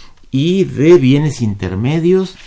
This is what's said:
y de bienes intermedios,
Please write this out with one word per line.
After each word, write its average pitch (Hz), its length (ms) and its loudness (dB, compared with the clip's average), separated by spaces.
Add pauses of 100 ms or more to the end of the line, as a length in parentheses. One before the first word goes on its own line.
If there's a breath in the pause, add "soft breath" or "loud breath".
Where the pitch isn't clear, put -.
(300 loud breath)
y 170 320 0
de 143 360 2
bienes 143 440 0
intermedios, 131 920 -2 (100 loud breath)